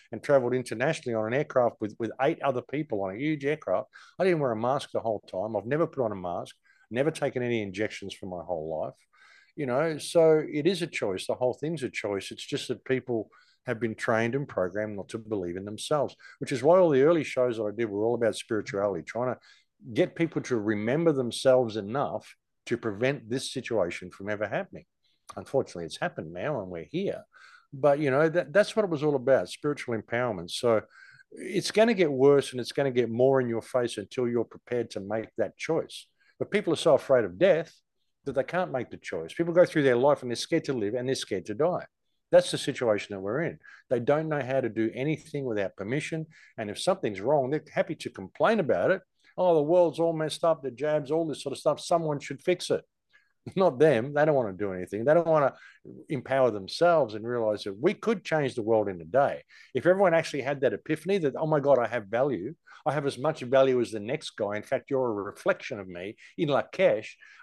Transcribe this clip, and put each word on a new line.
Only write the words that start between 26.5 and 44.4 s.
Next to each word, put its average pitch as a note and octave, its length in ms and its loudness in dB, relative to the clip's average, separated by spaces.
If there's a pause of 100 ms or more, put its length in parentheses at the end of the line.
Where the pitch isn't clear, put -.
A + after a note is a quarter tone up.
and F#2 100 -10
we're E2+ 200 -10
here. F3 320 -6 (500)
But, C#3+ 260 4
you D3 120 0
know, D3 180 4
that, D#3 240 -2
that's G3+ 240 2
what G#3+ 80 2
it F#3 60 -4
was D3 120 -2
all D3 140 2
about, A#2+ 320 4
spiritual C#3+ 480 -4
empowerment. G#2+ 540 -4
So A2+ 320 2 (500)
it's - 380 -4
gonna A3+ 240 4
get E3+ 180 2
worse C#3 400 6
and B2+ 80 -6
it's A2+ 120 -8
gonna C#3 180 0
get A#2+ 200 2
more C3 300 4
in B2 80 0
your A2+ 140 -2
face B2 360 -2
until A#2+ 300 -4
you're A#2+ 160 0
prepared - 460 -6
to G#2 100 -10
make G#2 280 -6 (100)
that G2 180 -4
choice. - 500 -4 (320)
But - 120 -8
people F#3+ 220 0
are C#3 40 2
so D#3 180 4
afraid B2 300 4
of F2+ 140 -6
death E3 340 4 (520)
that C3+ 100 -6
they C3 100 0
can't E3+ 260 -4
make B2+ 200 -4
the F2 80 -12
choice. E2 340 -8
People E3+ 220 -2
go F3 100 8
through D#3+ 180 2
their B2+ 140 6
life C3+ 260 4
and B2 80 -6
they're A#2 60 -4
scared - 280 -2
to C#3 100 -2
live G#2+ 200 -2
and B2 140 -2
they're C3+ 60 0
scared F#2+ 320 -4
to G#2+ 80 -6
die. D#3 320 0 (440)
That's F3 200 6
the D#3 80 -2
situation A#2 520 0
that G2 100 -8
we're A2 220 -2
in. D3 160 -6 (320)
They A#2+ 100 0
don't D3 280 2
know D3 140 -2